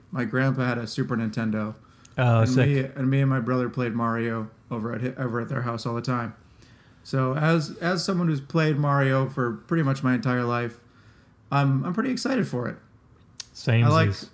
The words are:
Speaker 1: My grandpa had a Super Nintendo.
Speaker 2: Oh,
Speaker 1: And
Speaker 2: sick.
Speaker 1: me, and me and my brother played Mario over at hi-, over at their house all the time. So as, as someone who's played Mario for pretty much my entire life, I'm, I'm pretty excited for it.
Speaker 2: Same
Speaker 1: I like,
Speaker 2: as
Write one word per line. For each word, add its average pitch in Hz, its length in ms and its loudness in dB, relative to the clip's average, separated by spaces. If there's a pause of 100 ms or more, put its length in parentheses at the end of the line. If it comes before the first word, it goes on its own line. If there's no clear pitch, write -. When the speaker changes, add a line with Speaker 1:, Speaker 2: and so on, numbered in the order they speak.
(120)
Speaker 1:
My 123 140 -4
grandpa 131 400 0
had 120 120 -2
a 117 80 -6
Super 123 300 -4
Nintendo. 110 600 -4 (420)
Speaker 2:
Oh, 120 240 4
Speaker 1:
And 120 80 4
Speaker 2:
sick. 127 180 4
Speaker 1:
me, 139 120 2
and 135 300 -2
me 135 120 2
and 135 80 2
my 131 100 0
brother 123 300 0
played 120 240 -2
Mario 113 560 -2 (200)
over 117 240 -6
at 110 80 -6
hi-, 127 120 -4 (100)
over 120 160 -4
at 113 100 -6
their 131 120 -4
house 117 240 -6
all 117 100 -4
the 117 60 -4
time. 120 320 -4 (680)
So 131 320 0
as, 160 420 0
as 175 260 -2
someone 175 240 0
who's 143 140 0
played 156 360 2
Mario 135 520 2
for 120 240 -2 (140)
pretty 165 160 2
much 135 200 0
my 127 120 4
entire 123 280 0
life, 120 360 -2 (720)
I'm, 139 340 2
I'm 180 80 -4
pretty - 180 -2
excited 240 360 -2
for 123 200 -4
it. 113 80 -6 (760)
Speaker 2:
Same 117 320 2
Speaker 1:
I - 40 6
like, 151 200 6
Speaker 2:
as - 240 -8